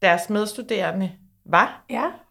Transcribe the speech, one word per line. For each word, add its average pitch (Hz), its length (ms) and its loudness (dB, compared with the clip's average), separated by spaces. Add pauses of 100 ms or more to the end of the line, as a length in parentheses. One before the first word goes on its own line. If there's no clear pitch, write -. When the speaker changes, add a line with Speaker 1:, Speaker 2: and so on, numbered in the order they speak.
Speaker 1:
deres 175 280 2
medstuderende 196 840 -2 (340)
var, 185 440 2
Speaker 2:
Ja. 240 140 -4 (280)